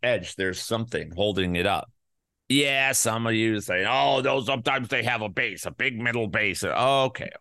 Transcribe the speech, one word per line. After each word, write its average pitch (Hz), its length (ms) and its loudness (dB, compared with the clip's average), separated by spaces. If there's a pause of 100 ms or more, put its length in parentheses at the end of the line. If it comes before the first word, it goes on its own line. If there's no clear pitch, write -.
edge, 110 340 0
there's 92 260 -2
something 110 500 -4
holding 92 440 0
it 87 100 0
up. 92 260 -2 (580)
Yeah, 135 440 2
some 113 340 0
of 113 60 2
you 110 280 2
say, 92 260 0
"Oh, 135 340 2
those, 131 240 0
sometimes 131 440 -2
they 123 140 0
have 117 180 -2
a 107 80 -4
base, 107 360 -4
a 87 60 -6
big 123 280 -4
middle 117 280 0
base." 101 360 0
Okay, 127 640 2
okay. - 160 -12